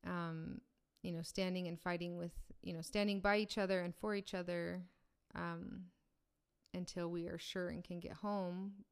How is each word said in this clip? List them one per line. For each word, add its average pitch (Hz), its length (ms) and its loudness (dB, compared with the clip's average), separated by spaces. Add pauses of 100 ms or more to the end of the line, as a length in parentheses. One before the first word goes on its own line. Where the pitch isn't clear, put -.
um, 165 560 -2 (420)
you 180 100 -2
know, 165 100 -2
standing 185 460 0
and 165 120 -4
fighting 175 380 0
with, 170 140 -2 (300)
you 175 100 -4
know, 165 100 -4
standing 208 380 4
by 202 160 8
each 208 200 2
other 190 240 4
and 175 140 0
for 214 220 0
each 196 180 -2
other, 175 480 0 (540)
um, 170 480 -4 (920)
until 175 340 0
we 170 200 0
are - 100 -2
sure 180 300 -2
and 175 160 -4
can 175 160 -4
get 175 140 -6
home. 196 580 0 (200)